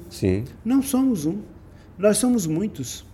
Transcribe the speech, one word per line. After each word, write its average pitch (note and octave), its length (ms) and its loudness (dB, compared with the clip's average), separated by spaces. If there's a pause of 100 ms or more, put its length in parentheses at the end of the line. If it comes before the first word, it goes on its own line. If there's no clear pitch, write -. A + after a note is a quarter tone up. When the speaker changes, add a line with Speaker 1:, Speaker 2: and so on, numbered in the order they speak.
Speaker 1:
Sim. G2 340 0 (220)
Speaker 2:
Não C4 160 4
somos B3+ 440 0
um. F#3 140 -2 (580)
Nós G3+ 200 4
somos A#3+ 280 2
muitos. D#3+ 680 -4